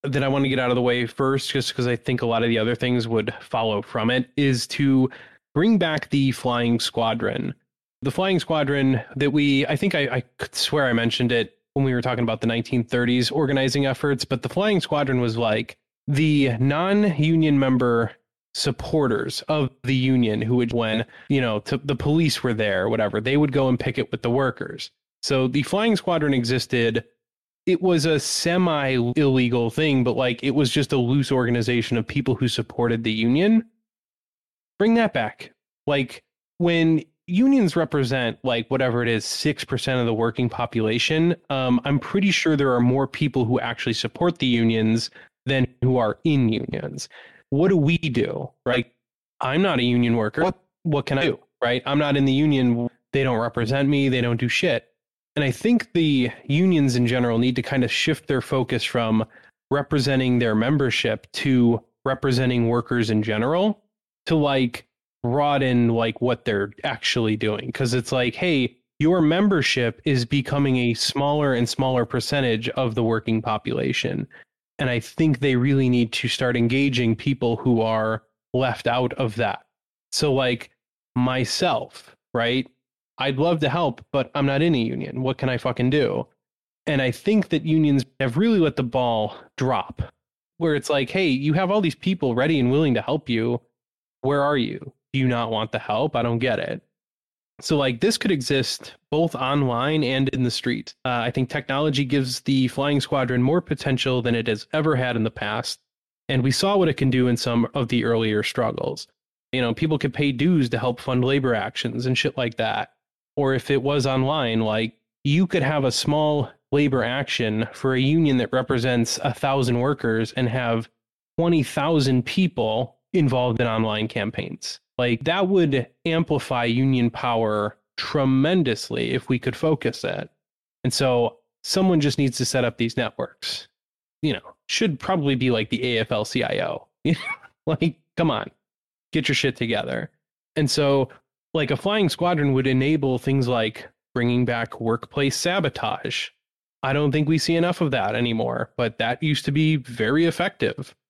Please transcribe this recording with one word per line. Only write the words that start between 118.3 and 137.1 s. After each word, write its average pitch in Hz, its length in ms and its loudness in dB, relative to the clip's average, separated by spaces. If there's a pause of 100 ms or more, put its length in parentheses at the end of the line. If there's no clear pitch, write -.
that 117 140 -2
represents 123 720 0
a 131 100 -2
thousand 127 480 0
workers 117 520 -2
and 127 160 -2
have 117 420 -2 (480)
twenty 170 240 2
thousand 135 640 0
people 120 680 -2 (160)
involved 127 480 2
in 120 60 2
online 110 420 -2
campaigns. 101 720 -8 (180)
Like, 123 260 0
that 180 240 0
would 156 380 2 (200)
amplify 147 580 -2
union 123 460 2
power 110 680 -2 (220)
tremendously 135 1120 0
if - 180 -4
we 127 100 0
could 123 160 -4
focus - 500 -2
it. - 260 -6 (540)
And 131 80 0
so 123 440 0 (280)
someone 190 360 2
just 143 180 0
needs 135 200 0
to 127 80 -2
set 127 180 -2
up 117 140 -4
these 113 180 -2
networks. - 720 -8 (540)
You 151 100 0
know, - 220 -10 (160)
should 180 280 -2
probably 147 360 0
be, 127 160 0
like, 110 180 0
the 123 160 -4
A 120 160 0
F 110 120 -4
L 107 120 -2
C 120 180 -4
I 101 220 -2
O. 78 240 -8 (160)
<laughs> 160 100 2 (520)